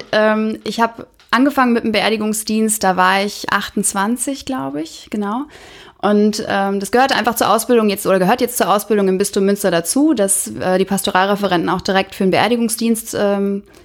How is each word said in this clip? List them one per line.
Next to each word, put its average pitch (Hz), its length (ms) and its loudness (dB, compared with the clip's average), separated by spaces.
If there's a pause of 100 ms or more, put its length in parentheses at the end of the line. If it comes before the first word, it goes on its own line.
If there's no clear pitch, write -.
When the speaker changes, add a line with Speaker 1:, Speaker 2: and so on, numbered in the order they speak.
(120)
Speaker 1:
Ja. 214 200 4
Speaker 2:
ähm, 220 320 -2
ich 214 160 -4
hab 226 260 -2 (240)
angefangen 254 440 4
mit 233 100 0
dem 220 80 -2
Beerdigungsdienst, 214 880 -2
da 190 140 2
war 190 260 0
ich - 300 -6
achtundzwanzig, 208 920 -4
glaub 269 300 -6
ich, - 340 -12
genau. 208 320 -4 (580)
Und, 208 480 2
ähm, 196 320 -2
das 196 100 -8
gehörte 269 260 2
einfach 220 180 0
zur 226 160 2
Ausbildung 220 400 2
jetzt, 196 160 -4
oder 185 120 4
gehört 202 220 2
jetzt 240 160 -2
zur 208 160 2
Ausbildung 208 360 2
im 185 100 2
Bistum 196 260 0
Münster 196 260 2
dazu, 269 440 2
dass, 196 340 0
äh, 185 300 -2
die 190 60 2
Pastoralreferenten 190 840 0
auch 175 120 -2
direkt 190 340 -2
für 202 100 -2
den 190 60 2
Beerdigungsdienst, 226 880 0
ähm, 202 440 0 (220)